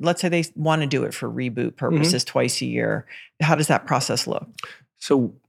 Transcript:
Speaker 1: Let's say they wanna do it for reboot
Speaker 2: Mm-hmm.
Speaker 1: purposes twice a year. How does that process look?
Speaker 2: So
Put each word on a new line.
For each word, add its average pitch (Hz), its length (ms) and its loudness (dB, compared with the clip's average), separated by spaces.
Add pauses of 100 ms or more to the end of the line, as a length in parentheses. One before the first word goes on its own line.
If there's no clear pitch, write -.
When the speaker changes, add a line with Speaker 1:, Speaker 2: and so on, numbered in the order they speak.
Speaker 1:
Let's 175 200 2
say 185 60 2
they 170 160 2 (120)
wanna 156 320 2
do 131 160 0
it - 100 -4
for 117 160 -6
reboot 123 260 -4
Speaker 2:
Mm-hmm. 120 220 -4
Speaker 1:
purposes 151 480 2
twice 123 360 0
a 127 40 -4
year. 113 400 -2 (360)
How 156 140 4
does 151 120 2
that - 200 2
process 123 400 -2
look? - 200 -4 (500)
Speaker 2:
So 131 360 2 (160)